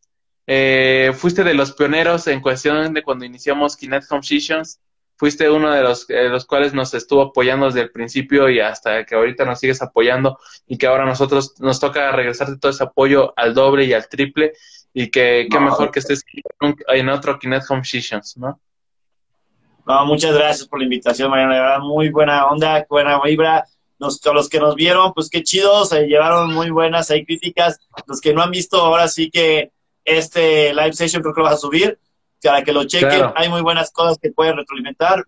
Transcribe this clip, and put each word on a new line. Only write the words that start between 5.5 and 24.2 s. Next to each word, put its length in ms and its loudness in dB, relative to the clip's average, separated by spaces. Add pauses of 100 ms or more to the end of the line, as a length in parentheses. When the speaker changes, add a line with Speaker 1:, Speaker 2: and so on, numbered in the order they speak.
Speaker 1:
de 120 2
los, 280 -2
eh, 180 0
los 160 -4
cuales 300 -2
nos 200 -4
estuvo 280 0
apoyando 440 0
desde 160 0
el 100 -10
principio 580 0
y 80 2
hasta 460 -2
que 100 -6
ahorita 300 0
nos 160 -4
sigues 200 -2
apoyando 560 0 (300)
y 100 -10
que 120 0
ahora 160 2
nosotros 560 -2
nos 180 0
toca 320 -2
regresarte 460 -4
todo 160 -2
ese 100 -8
apoyo 540 2
al 180 0
doble 300 4
y 80 2
al 160 0
triple 440 -2 (400)
y 200 -6
que 360 2
qué 120 2
Speaker 2:
No, 60 4
Speaker 1:
mejor 260 0
que 80 -4
Speaker 2:
gracias. 260 -4
Speaker 1:
estés 160 -18 (180)
en, 160 -2 (120)
en 200 0
otro 300 -4
Kinect 320 -6
Home 140 -2
Sessions, 520 -10
¿no? 240 -10 (1300)
Speaker 2:
No, 200 2
muchas 280 0
gracias 320 0
por 140 -10
la 40 -4
invitación, 460 -2
Mariano. 220 2
La 80 2
verdad, 200 2
muy 280 -2
buena 380 2
onda, 420 2
buena 340 2
vibra. 420 2 (360)
Nos, 260 -8